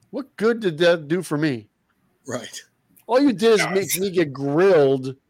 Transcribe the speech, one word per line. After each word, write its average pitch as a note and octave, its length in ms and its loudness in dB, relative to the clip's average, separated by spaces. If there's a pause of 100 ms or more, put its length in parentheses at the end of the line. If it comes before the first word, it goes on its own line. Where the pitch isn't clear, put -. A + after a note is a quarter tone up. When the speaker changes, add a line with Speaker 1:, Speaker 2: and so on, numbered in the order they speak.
Speaker 1:
what C4 260 -12
good A3+ 240 0
did F3 200 -4
that E3+ 280 2
do F3 160 -2
for D3+ 140 -6
me?" C3+ 320 -4 (580)
Speaker 2:
Right. - 340 -12 (460)
Speaker 1:
All B3 140 2
you C#4+ 100 4
did A3 220 2
is G3+ 80 4
Speaker 3:
Yeah. D#3+ 120 -4
Speaker 1:
make E3+ 240 -2
me F#3+ 140 -2
get E3 220 -2
grilled C#3 840 2 (140)